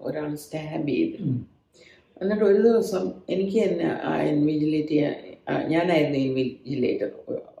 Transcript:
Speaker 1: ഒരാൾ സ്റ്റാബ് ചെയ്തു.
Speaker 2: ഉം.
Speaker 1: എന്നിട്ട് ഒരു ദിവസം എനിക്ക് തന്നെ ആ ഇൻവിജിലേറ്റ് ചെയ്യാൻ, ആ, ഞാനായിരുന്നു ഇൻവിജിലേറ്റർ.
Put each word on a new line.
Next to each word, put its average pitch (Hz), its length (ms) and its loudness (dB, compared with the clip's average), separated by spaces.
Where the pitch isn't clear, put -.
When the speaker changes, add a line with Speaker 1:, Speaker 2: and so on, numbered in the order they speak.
Speaker 1:
ഒരാൾ 151 340 -6
സ്റ്റാബ് 156 540 -8
ചെയ്തു. 180 340 -2
Speaker 2:
ഉം. 131 240 -2
Speaker 1:
എന്നിട്ട് 208 220 0
ഒരു 202 180 6
ദിവസം 196 500 2
എനിക്ക് 196 360 0
തന്നെ 170 200 0
ആ 156 380 -2
ഇൻവിജിലേറ്റ് 151 640 2
ചെയ്യാൻ, 147 260 2
ആ, - 140 -2
ഞാനായിരുന്നു 156 560 2
ഇൻവിജിലേറ്റർ. 131 920 -2